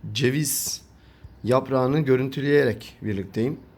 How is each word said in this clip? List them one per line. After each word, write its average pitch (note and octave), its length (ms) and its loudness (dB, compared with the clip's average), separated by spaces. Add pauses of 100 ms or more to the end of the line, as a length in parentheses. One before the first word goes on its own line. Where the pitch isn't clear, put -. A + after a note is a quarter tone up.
(140)
ceviz C#3 680 -2 (600)
yaprağını C3 560 2
görüntüleyerek C3+ 1000 0
birlikteyim. G#2+ 580 -4 (180)